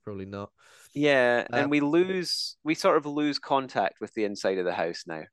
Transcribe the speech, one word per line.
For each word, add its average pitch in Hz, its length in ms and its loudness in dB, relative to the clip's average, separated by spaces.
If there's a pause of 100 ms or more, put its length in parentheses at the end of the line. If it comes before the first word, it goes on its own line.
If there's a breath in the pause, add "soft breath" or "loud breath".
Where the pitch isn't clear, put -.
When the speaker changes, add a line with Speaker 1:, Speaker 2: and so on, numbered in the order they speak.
Speaker 1:
probably 98 240 -10
not. 101 240 -10 (440 soft breath)
Speaker 2:
Yeah, 131 580 4
and 139 120 2
Speaker 1:
Um, 143 60 -2
Speaker 2:
we 147 100 4
lose, 170 840 0
we 156 100 0
sort 170 220 4
of 143 100 0
lose 147 320 -2
contact 131 600 -2
with 104 140 -10
the 110 100 0
inside 98 340 0
of 90 60 0
the 90 100 0
house 85 320 -4
now. 80 260 -8